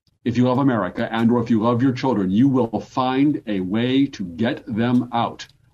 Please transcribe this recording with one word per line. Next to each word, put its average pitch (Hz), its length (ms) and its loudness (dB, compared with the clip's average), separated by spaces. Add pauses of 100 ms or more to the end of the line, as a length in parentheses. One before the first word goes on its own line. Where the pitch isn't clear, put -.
(240)
if 120 140 -2
you 123 100 4
love 127 100 2
America, 117 540 0
and 113 180 2
or 120 120 2
if 120 80 -4
you 110 120 2
love 120 200 2
your 135 100 2
children, 113 380 -2
you 117 180 4
will 113 320 0
find 131 680 -2
a 101 140 -2
way 123 460 0
to 123 180 -10
get 110 420 -4
them 120 460 0
out 117 340 -4 (280)